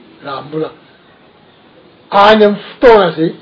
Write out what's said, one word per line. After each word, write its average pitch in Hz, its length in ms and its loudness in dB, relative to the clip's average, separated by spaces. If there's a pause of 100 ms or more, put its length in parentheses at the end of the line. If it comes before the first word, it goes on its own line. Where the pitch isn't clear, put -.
(240)
raha 139 180 -14
mbola 151 280 -10 (1400)
any 208 320 2
amin'ny 208 160 0 (200)
fotoana 214 320 4
zay 160 300 -6